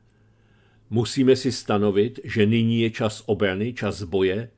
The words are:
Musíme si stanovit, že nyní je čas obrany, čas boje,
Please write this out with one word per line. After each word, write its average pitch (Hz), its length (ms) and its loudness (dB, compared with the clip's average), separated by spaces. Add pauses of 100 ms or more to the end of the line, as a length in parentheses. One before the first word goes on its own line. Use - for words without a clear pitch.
(880)
Musíme 127 460 2
si 127 160 0
stanovit, 104 720 0
že 107 220 0
nyní 113 360 2
je 113 80 0
čas 110 360 -4
obrany, 101 480 -2
čas 101 300 -6
boje, 95 540 -2